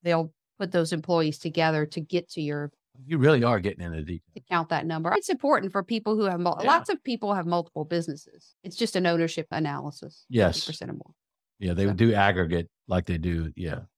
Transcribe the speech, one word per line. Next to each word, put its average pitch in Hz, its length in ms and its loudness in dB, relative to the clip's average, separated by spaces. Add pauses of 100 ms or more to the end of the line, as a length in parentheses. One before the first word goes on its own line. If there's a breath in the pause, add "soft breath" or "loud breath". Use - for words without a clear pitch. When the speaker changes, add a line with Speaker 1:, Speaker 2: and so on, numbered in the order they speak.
Speaker 1:
they'll 165 320 0 (260)
put 185 120 -4
those 165 200 2
employees 160 460 0
together 160 480 0
to 151 160 -8
get 170 300 -4
to 165 100 -8
your 147 300 -4 (340)
Speaker 2:
You 156 140 -2
really 131 240 6
are 117 160 4
getting 87 260 -4
into 80 180 -6
the 82 180 -8 (140)
Speaker 1:
to - 140 -18
count 170 200 0
that 160 160 -2
number. 165 300 -2
It's - 140 -2
important 277 420 2
for 196 120 -2
people 214 340 -2
who 214 60 2
have 185 160 0
mul-, 175 200 0
Speaker 2:
Yeah. 220 80 0
Speaker 1:
lots 320 220 2
of 359 140 -2
people 214 300 -2
have 185 120 -2
multiple 170 400 -2
businesses. 160 760 -8
It's 175 120 -14
just 226 200 -2
an 185 100 2
ownership 165 460 0
analysis, 147 760 -8
Speaker 2:
Yes. 98 280 4
Speaker 1:
fifty - 140 -6
percent - 200 -12
or - 40 -10
more. - 180 -18 (460)
Speaker 2:
Yeah, 92 140 -2
they 95 120 2
Speaker 1:
So 101 80 2
Speaker 2:
do 113 200 4
aggregate 90 540 2 (200)
like 92 180 0
they 87 120 -2
do. 82 380 -2
Yeah. 82 260 -8 (160)